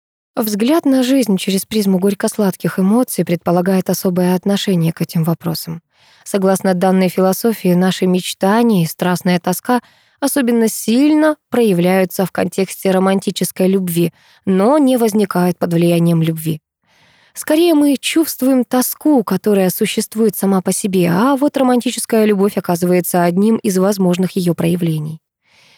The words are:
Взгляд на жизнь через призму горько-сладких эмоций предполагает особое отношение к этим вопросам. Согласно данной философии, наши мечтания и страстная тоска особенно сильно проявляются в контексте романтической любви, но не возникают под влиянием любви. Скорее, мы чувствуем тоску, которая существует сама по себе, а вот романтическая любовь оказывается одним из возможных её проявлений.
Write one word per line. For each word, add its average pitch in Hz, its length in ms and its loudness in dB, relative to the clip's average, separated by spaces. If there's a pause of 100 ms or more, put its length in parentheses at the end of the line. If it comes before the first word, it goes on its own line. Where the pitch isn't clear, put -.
(360)
Взгляд 233 480 0
на 262 200 2
жизнь 240 320 2
через 190 280 -2
призму 196 360 0
горько-сладких 196 800 -2
эмоций 202 440 0
предполагает 180 640 0
особое 180 460 0
отношение 185 580 0
к - 80 -16
этим 165 220 -2
вопросам. 165 580 -6 (440)
Согласно 190 500 0
данной 185 340 2
философии, 190 640 0
наши 185 320 0
мечтания 190 760 0
и 160 40 0
страстная 175 520 -2
тоска 240 420 -2 (380)
особенно 240 480 0
сильно 302 720 2 (140)
проявляются 190 760 2
в - 60 -14
контексте 190 580 -4
романтической 190 800 0
любви, 175 440 -2 (320)
но 196 340 2
не 262 180 2
возникают 196 600 0
под 175 160 -4
влиянием 170 480 2
любви. 160 400 -4 (720)
Скорее, 330 420 2
мы 285 220 2
чувствуем 262 680 0
тоску, 254 580 0
которая 190 480 0
существует 220 640 -2
сама 190 280 0
по 190 100 -2
себе, 185 400 0
а 254 240 2
вот 277 200 -2
романтическая 247 680 0
любовь 208 320 0
оказывается 180 680 0
одним 196 360 2
из 185 200 -2
возможных 185 540 0
её 175 220 0
проявлений. 160 640 -4 (580)